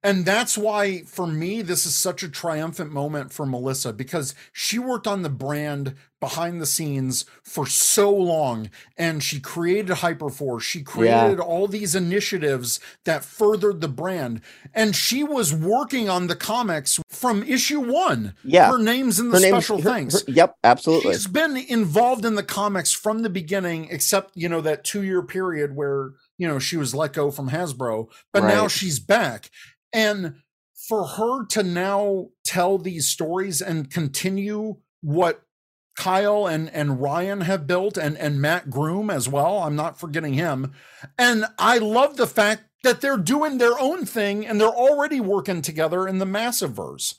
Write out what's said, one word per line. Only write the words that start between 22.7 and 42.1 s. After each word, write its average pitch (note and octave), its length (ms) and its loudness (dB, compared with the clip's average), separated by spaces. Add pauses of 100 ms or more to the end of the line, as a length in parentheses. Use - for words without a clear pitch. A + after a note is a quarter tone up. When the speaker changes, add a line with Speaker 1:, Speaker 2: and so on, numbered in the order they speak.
Speaker 1:
from A3 300 -2
the A3+ 80 -2
beginning, E3+ 600 -4
except, F#3+ 460 -2
you E3+ 140 -4
know, E3 100 0
that D#3 240 -2
two-year F#3+ 380 -2
period D#3+ 520 -4
where, C#3 380 -4 (240)
you F3 100 -4
know, D3 120 -2
she C3+ 180 -4
was C3 180 -2
let C#3+ 200 -2
go C#3+ 160 0
from C#3 200 -8
Hasbro, B2 580 -4 (260)
but G3+ 100 6
now G#3+ 180 6
Speaker 2:
Right. G#3+ 80 0
Speaker 1:
she's E3+ 280 -2
back. F3 520 0 (440)
And G#3 400 0 (540)
for G#3 180 0
her A#3 400 -2
to - 160 0
now F#3+ 640 0 (180)
tell F#3+ 320 2
these F3 320 -4
stories F3 540 -2
and E3 280 -4
continue G3 880 -4 (240)
what D#3 400 0 (560)
Kyle G3+ 500 2
and, D#3+ 240 -2
and C#3+ 300 -2
Ryan F3+ 420 -2
have E3+ 240 -2
built F#3 300 0
and, D3+ 220 -4
and D3 240 -2
Matt D#3+ 260 0
Groom D#3 400 -2
as C3+ 200 -2
well. D3 320 2
I'm D3+ 160 -2
not D3+ 220 -4
forgetting D#3 360 -4
him. C3+ 380 -2 (440)
And A#3+ 280 4 (140)
I A#3+ 200 4
love A#3+ 380 2